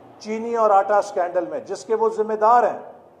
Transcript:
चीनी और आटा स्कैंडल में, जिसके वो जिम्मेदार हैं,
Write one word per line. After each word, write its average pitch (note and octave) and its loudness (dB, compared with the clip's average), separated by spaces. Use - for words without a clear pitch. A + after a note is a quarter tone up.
चीनी A3+ -6
और A3 2
आटा G3 4
स्कैंडल F3+ -4
में, D#3+ -10
जिसके G3+ -4
वो A3 0
जिम्मेदार G#3+ 2
हैं, - -4